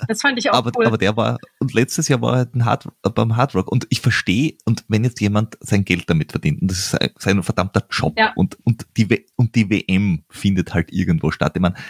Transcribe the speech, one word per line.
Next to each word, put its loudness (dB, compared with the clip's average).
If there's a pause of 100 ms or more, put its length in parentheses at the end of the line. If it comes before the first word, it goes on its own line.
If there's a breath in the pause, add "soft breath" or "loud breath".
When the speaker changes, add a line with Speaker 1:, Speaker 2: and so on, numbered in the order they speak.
Speaker 1:
das -4
fand 0
ich 0
auch 2
Speaker 2:
Aber, 2
Speaker 1:
cool. 2
Speaker 2:
aber 2
der 0
war, 0 (200)
und -4
letztes 0
Jahr 2
war 0
er 2
halt 0
ein 2
Hard, -2 (280)
beim 2
Hard 0
Rock. -2
Und 0
ich -2
verstehe, 0
und -2
wenn 2
jetzt -2
jemand 0
sein 0
Geld 0
damit 0
verdient, -2
und 0
das -2
ist -6
sein, 0
sein 0
verdammter -2
Job, -2
Speaker 1:
Ja. 2
Speaker 2:
und, 0
und 0 (100)
die 2
W-, 0 (120)
und 0
die 2
W 0
M 0
findet -2
halt -2
irgendwo 0
statt. -2
Ich -2
meine, 2 (140)